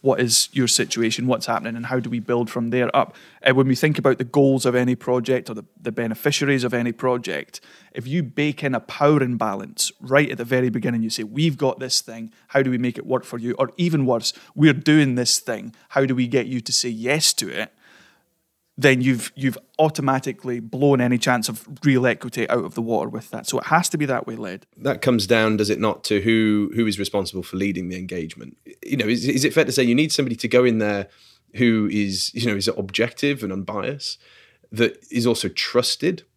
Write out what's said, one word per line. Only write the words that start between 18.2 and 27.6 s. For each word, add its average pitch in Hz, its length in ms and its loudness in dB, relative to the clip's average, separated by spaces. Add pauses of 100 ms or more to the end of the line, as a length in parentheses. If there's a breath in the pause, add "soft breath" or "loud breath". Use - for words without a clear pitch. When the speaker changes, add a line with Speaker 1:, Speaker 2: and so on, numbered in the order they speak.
Speaker 1:
Then 131 260 4
you've, 123 340 0
you've 131 200 -2 (220)
automatically 131 800 -2
blown 131 420 2
any 123 160 2
chance 120 320 0
of 113 160 -10 (200)
real 131 240 4
equity 117 420 -4
out 117 140 0
of - 100 -12
the 120 80 -4
water 113 260 -2
with 110 220 -12
that. 110 160 -12
So - 140 -4
it - 60 -12
has 170 240 0
to 180 60 -4
be 147 100 -2
that 127 200 -4
way 113 80 -8
led. 98 320 -10 (100)
Speaker 2:
That 123 240 -4
comes 113 280 2
down, 110 300 4
does 104 120 2
it 101 80 0
not, 104 260 -2
to 104 160 2
who, 107 540 2
who 117 100 2
is 101 140 -2
responsible 95 460 -4
for - 120 -10
leading 95 320 -2